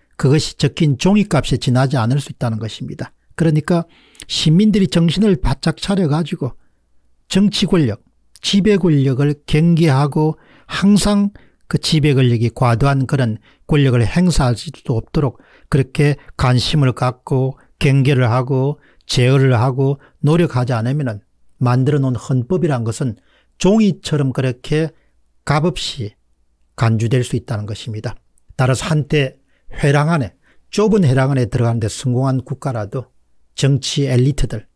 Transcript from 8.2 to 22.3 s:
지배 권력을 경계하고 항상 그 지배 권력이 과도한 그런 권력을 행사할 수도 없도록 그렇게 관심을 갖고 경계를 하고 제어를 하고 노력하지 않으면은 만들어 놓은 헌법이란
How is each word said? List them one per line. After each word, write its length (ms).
지배 360
권력을 560
경계하고 960
항상 680
그 100
지배 360
권력이 420
과도한 520
그런 300
권력을 380
행사할 500
수도 420
없도록 420
그렇게 460
관심을 560
갖고 680
경계를 520
하고 480
제어를 540
하고 400
노력하지 540
않으면은 460
만들어 420
놓은 160
헌법이란 680